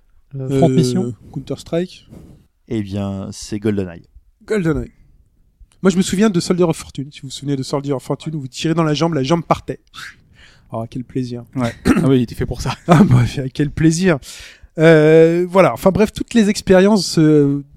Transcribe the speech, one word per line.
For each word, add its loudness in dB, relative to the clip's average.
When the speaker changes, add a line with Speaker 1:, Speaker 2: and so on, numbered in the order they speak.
Speaker 1:
Euh, -4
Front 4
Speaker 2:
Euh, 0
Speaker 1:
Mission. 0
Speaker 2:
Counter-Strike. -8
Speaker 3:
Eh -4
bien, -8
c'est -10
GoldenEye. -4
Speaker 2:
GoldenEye. -4
Moi, 4
je -2
me 2
souviens 0
de 0
Soldier 0
of 0
Fortune. -12
Si -20
vous -14
vous -14
souvenez -6
de -8
Soldier -6
of -6
Fortune, -8
où -8
vous -12
tirez -4
dans 0
la 0
jambe, -2
la -2
jambe -2
partait. -4
Oh, -8
quel -12
plaisir. -10
Speaker 4:
Ouais. -4
<coughs> -
Ah 0
oui, 4
il 2
était -8
fait -6
pour -10
ça. -6
Speaker 2:
<laughs> -8
Ah, 6
bah, 4
quel -4
plaisir. 2
Euh, 6
voilà. 4
Enfin 0
bref, 0
toutes -10
les 4
expériences, 2
euh, 4